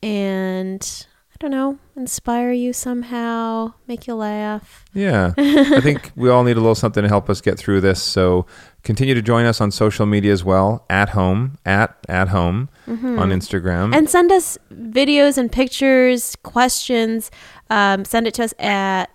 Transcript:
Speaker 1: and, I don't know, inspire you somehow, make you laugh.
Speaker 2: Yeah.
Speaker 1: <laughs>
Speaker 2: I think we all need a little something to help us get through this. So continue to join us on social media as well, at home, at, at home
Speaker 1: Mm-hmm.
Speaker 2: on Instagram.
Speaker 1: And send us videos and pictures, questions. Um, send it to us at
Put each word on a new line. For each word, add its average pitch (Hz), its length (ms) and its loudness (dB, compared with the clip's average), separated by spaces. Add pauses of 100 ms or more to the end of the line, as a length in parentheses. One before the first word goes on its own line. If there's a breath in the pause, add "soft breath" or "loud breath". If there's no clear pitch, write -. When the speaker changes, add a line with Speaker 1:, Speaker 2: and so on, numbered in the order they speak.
Speaker 1:
and, 190 1040 -6 (260)
I - 60 -20
don't 302 120 -6
know, 269 280 -4 (180)
inspire 247 560 -4
you 247 200 -2
somehow, 233 1000 -6 (120)
make 240 200 -12
you 240 80 -8
laugh. 214 720 -8 (100)
Speaker 2:
Yeah. 123 400 0
Speaker 1:
<laughs> - 40 -2
Speaker 2:
I 285 420 4
think 143 360 0
we 123 140 4
all 123 120 6
need 120 140 2
a 113 40 2
little 113 140 4
something 107 280 0
to 104 60 2
help 104 200 2
us 98 140 -2
get - 160 -2
through 98 240 2
this. 95 200 2
So 90 440 2 (360 loud breath)
continue 131 320 0
to 117 80 2
join 117 220 2
us 117 160 0
on 104 100 2
social 107 360 0
media 104 260 2
as 90 100 0
well, 95 460 0
at 98 220 0
home, 104 560 0
at, 98 300 0 (120)
at 90 200 0
home 95 400 0 (200 soft breath)
Speaker 1:
Mm-hmm. 233 300 -4
Speaker 2:
on 95 120 0
Instagram. 92 640 -2
Speaker 1:
And 302 160 2
send 349 200 4
us - 280 0 (120)
videos 277 680 2
and 240 120 -2
pictures, 254 920 0
questions. 226 880 -2 (400 loud breath)
Um, 196 340 2
send 226 220 -2
it 220 80 -4
to 240 100 -2
us 226 140 -4
at 196 560 -2